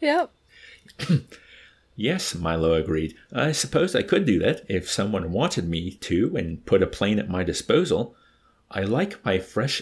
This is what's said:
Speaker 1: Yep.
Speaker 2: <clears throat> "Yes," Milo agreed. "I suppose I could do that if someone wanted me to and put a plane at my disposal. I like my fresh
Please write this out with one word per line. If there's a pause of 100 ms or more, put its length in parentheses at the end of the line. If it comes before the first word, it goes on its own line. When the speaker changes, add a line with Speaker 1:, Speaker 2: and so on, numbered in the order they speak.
Speaker 1:
Yep. (680)
Speaker 2:
<clears throat> (760)
"Yes,"
Milo
agreed. (180)
"I
suppose
I
could
do
that
if
someone
wanted
me
to
and
put
a
plane
at
my
disposal. (560)
I
like
my
fresh